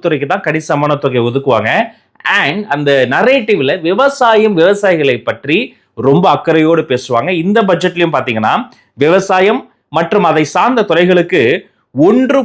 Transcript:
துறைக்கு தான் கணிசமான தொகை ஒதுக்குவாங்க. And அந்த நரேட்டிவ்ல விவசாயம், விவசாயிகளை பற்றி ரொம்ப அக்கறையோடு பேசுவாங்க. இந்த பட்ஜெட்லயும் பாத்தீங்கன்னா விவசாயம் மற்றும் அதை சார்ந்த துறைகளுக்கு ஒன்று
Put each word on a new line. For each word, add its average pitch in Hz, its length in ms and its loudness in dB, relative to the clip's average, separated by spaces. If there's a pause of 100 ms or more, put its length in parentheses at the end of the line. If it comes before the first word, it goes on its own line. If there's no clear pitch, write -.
துறைக்கு 143 280 -4
தான் 196 140 -4
கணிசமான 151 460 -2 (120)
தொகை 127 240 0
ஒதுக்குவாங்க. 120 440 0 (720)
And 160 180 -2 (160)
அந்த 147 160 0 (220)
நரேட்டிவ்ல 208 580 0 (160)
விவசாயம், 220 720 2
விவசாயிகளை 170 560 2 (120)
பற்றி 131 300 -4 (500)
ரொம்ப 156 180 4 (100)
அக்கறையோடு 156 560 0
பேசுவாங்க. 123 380 -2 (140)
இந்த 208 260 0
பட்ஜெட்லயும் 170 480 -2
பாத்தீங்கன்னா 117 360 -2 (500)
விவசாயம் 190 580 2 (360)
மற்றும் 170 340 0
அதை 156 120 2 (120)
சார்ந்த 220 360 0
துறைகளுக்கு 175 500 2 (640)
ஒன்று 254 380 2